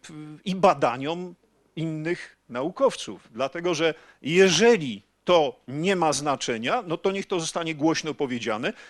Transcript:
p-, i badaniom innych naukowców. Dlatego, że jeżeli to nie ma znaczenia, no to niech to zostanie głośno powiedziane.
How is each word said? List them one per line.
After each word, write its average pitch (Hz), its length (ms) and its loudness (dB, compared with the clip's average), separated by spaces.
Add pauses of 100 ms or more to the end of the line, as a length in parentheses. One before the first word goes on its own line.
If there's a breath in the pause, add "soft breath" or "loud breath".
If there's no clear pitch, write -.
p-, - 100 -20 (320)
i 190 100 -4
badaniom 160 800 0 (420)
innych 160 600 -6 (120)
naukowców. 175 840 -4
Dlatego, 170 420 -4
że 156 200 0 (280 loud breath)
jeżeli 175 800 4 (220)
to 156 440 4
nie 170 280 0
ma 160 160 2
znaczenia, 139 720 -2
no 165 100 -4
to 196 140 0
niech 196 160 -4
to 180 140 -2
zostanie 160 340 -4
głośno 151 400 0
powiedziane. 120 580 -4 (180 loud breath)